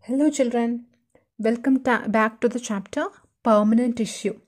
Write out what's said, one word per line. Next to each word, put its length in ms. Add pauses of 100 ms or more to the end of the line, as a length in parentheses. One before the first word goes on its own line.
Hello 220
children, 580 (500)
welcome 440
ta-, 280
back 320
to 80
the 100
chapter 460 (360)
Permanent 540
Tissue. 420 (100)